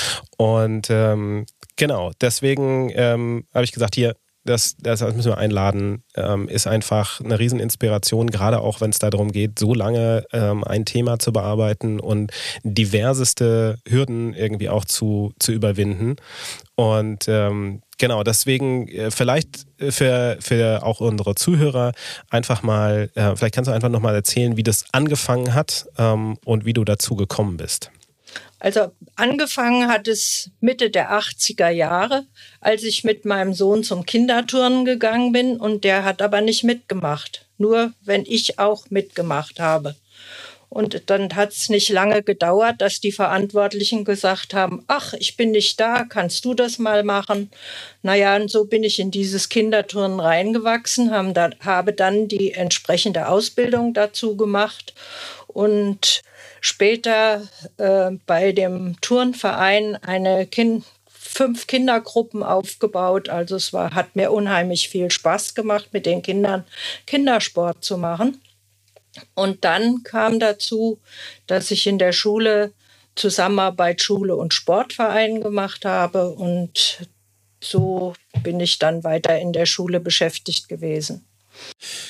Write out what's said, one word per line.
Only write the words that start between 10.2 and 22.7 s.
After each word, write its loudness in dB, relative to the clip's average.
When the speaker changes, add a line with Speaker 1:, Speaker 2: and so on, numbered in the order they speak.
Speaker 1:
ähm, 0
ein -2
Thema 0
zu 0
bearbeiten 0
und -2
diverseste 0
Hürden 0
irgendwie -2
auch 0
zu, -2
zu -4
überwinden. 0
Und, 0
ähm, 0
genau, 0
deswegen, 0
äh, -4
vielleicht 0
für, 0
für 2
auch -2
unsere 0
Zuhörer 2
einfach 0
mal, 2